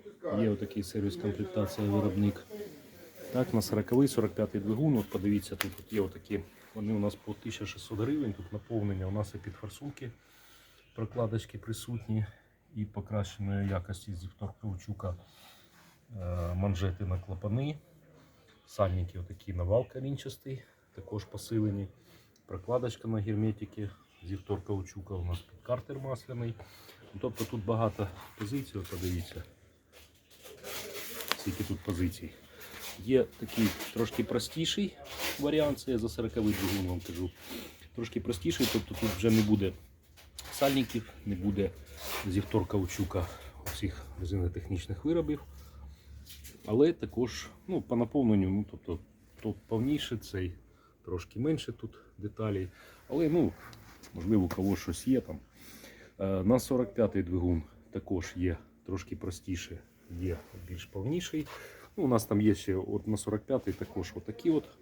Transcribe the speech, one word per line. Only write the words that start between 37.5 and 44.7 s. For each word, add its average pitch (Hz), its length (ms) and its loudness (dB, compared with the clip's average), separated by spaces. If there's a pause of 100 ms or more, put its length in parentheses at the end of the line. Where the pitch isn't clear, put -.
трошки 117 260 -4
простіший, 123 520 0
тобто 107 220 -2
тут 113 140 0
вже 101 220 4
не 110 100 10
буде 101 320 6 (760)
сальників, 135 580 2 (160)
не 101 100 0
буде 98 340 2 (580)
зівтор 95 400 2
каучука 92 600 0 (380)
у - 80 -4
всіх - 320 -4 (140)
резинотехнічних 90 840 -2